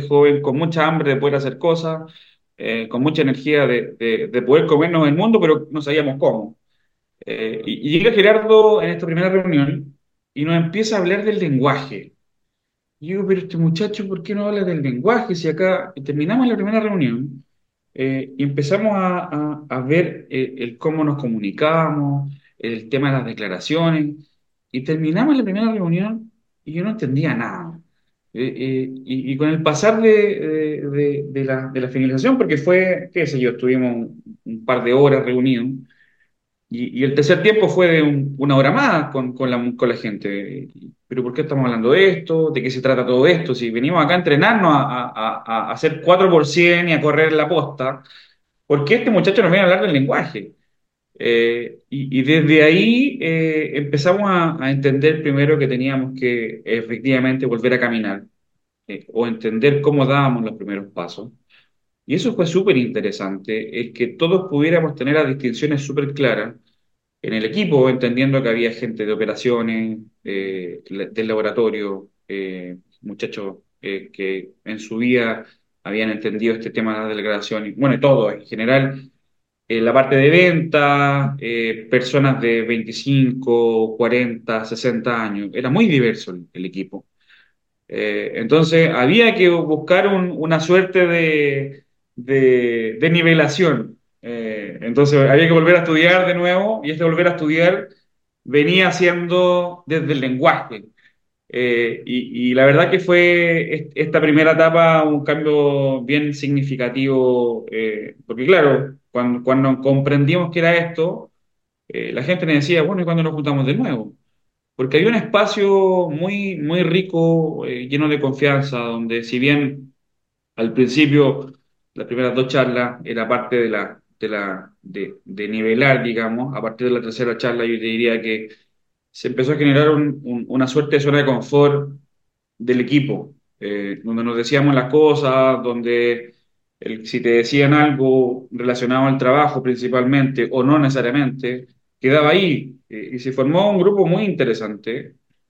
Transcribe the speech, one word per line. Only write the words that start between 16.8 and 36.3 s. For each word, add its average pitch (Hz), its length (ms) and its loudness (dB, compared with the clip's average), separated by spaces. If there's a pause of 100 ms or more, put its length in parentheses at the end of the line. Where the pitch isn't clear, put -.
eh, 131 420 -6
y 139 80 -4
empezamos 147 520 0
a, 180 240 -2
a, 151 500 -6
a 131 120 -6
ver, 160 500 0
eh, 131 260 -4
el 120 220 -10
cómo 156 240 -2
nos 147 180 0
comunicábamos, 143 1120 -2 (240)
el 113 320 -8
tema 139 220 0
de 135 80 0
las 117 80 -4
declaraciones, 151 880 -2 (560)
y 127 120 -8
terminamos 160 540 0
la 247 60 0
primera 208 280 -2
reunión 202 600 -4 (340)
y 151 80 -12
yo 170 100 -4
no 220 80 -4
entendía 143 440 -2
nada. 90 420 -8 (560)
Eh, 120 220 -4
eh, 131 340 -4 (160)
y, 131 280 -6
y 135 40 -4
con 151 120 0
el 156 120 0
pasar 208 400 2
de, 220 100 6
de, 156 800 0
de, 143 380 -2
de 131 160 -4
la, 131 240 -4
de 131 140 -6
la 127 80 -4
finalización, 131 480 2
porque 165 200 0
fue, 180 560 0
qué 165 140 -2
sé 143 120 -6
yo, 123 120 0
estuvimos 127 440 0
un, 113 280 -10 (220)
un 113 200 -12
par 123 180 0
de 120 100 2
horas 135 320 4
reunidos, 127 420 0 (1000)